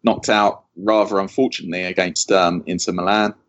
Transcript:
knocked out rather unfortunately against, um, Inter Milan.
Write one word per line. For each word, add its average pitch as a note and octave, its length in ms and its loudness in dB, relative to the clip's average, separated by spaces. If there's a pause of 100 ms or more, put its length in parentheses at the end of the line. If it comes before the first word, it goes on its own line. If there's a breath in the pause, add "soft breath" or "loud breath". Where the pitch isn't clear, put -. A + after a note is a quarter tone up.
knocked - 260 0
out G#2 360 2 (120)
rather G2+ 440 2
unfortunately F#2 640 -4
against, F2+ 480 -2
um, F2+ 340 2
Inter F2 260 -4
Milan. G#2 420 0 (140)